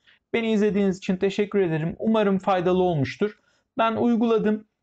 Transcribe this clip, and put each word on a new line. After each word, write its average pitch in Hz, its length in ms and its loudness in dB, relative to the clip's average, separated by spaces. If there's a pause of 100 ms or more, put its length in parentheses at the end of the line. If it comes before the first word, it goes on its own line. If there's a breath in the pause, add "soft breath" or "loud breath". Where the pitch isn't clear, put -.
(320 soft breath)
Beni 226 200 -2
izlediğiniz 202 460 0
için 185 180 -4
teşekkür 202 440 -2
ederim. 160 380 -2
Umarım 214 400 2
faydalı 185 440 0
olmuştur. 170 560 -2 (400)
Ben 226 180 0
uyguladım, 220 720 0 (160)